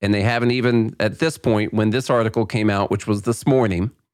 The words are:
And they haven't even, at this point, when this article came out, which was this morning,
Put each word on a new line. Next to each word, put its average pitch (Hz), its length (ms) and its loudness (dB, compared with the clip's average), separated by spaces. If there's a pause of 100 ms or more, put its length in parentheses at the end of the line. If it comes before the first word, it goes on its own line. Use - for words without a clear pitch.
And 101 140 0
they 101 80 0
haven't 120 300 2
even, 120 460 0
at 104 200 -2
this 160 180 -2
point, 107 380 0
when 107 160 2
this 127 180 -2
article 113 380 0
came 107 240 0
out, 101 200 0
which 104 160 -4
was 104 160 -2
this - 240 -4
morning, 113 440 2 (240)